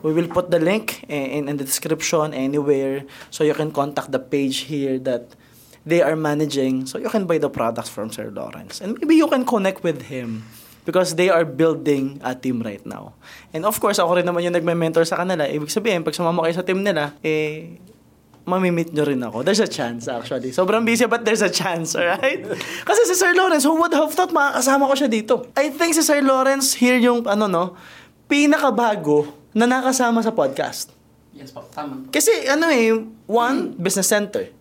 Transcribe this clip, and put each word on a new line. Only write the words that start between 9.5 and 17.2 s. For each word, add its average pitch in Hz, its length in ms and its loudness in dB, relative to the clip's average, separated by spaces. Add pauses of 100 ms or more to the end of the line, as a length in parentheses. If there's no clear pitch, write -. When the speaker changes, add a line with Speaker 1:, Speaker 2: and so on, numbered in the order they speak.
Speaker 1:
with 156 240 -4
him 117 400 -10 (400)
because 175 280 2
they 180 140 2
are 170 140 4
building 143 800 0
a 123 100 -4
team 123 300 -4
right 104 220 -10
now. 101 280 -14 (380)
And 160 160 -4
of 214 100 0
course, 202 220 0
ako 175 180 4
rin 175 80 2
naman 175 220 0
yung 175 80 -2
nagme-mentor 165 480 2
sa 165 160 0
kanila. 180 260 0
Ibig 147 240 -4
sabihin, 202 320 0
pag 156 140 -4
sumama 170 280 0
kayo 165 120 0
sa 180 80 -4
team 190 180 -2
nila, 160 400 -2